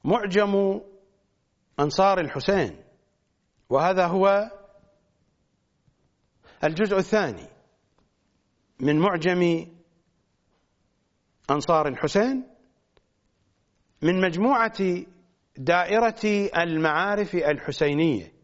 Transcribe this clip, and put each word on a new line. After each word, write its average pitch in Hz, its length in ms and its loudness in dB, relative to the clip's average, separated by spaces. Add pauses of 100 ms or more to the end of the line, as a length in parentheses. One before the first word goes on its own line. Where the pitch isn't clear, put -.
معجم 202 760 0 (1000)
أنصار 190 400 2
الحسين، 139 640 -2 (840)
وهذا 175 380 2
هو 196 440 2 (2250)
الجزء 190 340 0
الثاني 185 500 -2 (1300)
من 147 180 2
معجم 175 680 0 (1800)
أنصار 147 380 0
الحسين 220 580 -2 (1600)
من 180 180 2
مجموعة 220 600 0 (760)
دائرة 202 1040 0
المعارف 170 760 0
الحسينية. 147 1000 0 (120)